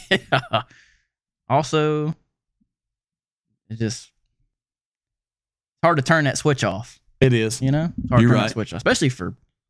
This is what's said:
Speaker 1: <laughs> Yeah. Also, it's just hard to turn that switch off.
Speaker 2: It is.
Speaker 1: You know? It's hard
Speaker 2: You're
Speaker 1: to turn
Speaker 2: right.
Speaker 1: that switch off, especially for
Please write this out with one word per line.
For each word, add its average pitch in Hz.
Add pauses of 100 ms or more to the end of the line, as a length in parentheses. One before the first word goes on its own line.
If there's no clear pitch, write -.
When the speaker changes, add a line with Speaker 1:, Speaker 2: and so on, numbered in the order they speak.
Speaker 1:
<laughs> -
Yeah. 131 (840)
Also, 151 (1500)
it's 110
just 110 (1700)
hard 165
to 131
turn 156
that -
switch 139
off. 101 (200)
Speaker 2:
It 131
is. 110
Speaker 1:
You 131
know? 156
It's 110
hard 123
Speaker 2:
You're 120
Speaker 1:
to 117
turn 107
Speaker 2:
right. 107
Speaker 1:
that 107
switch 110
off, 85
especially 196
for 92 (360)